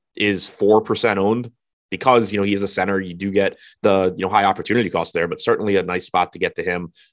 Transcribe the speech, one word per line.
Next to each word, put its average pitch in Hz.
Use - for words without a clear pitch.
is 101
four 107
percent 110
owned. 117
Because, 120
you 104
know, 98
he 101
is 98
a 98
center, 95
you 90
do 98
get 98
the, 95
you 92
know, 92
high 101
opportunity 101
cost 85
there, 85
but 87
certainly 104
a 90
nice 90
spot 90
to 85
get 87
to 82
him. 87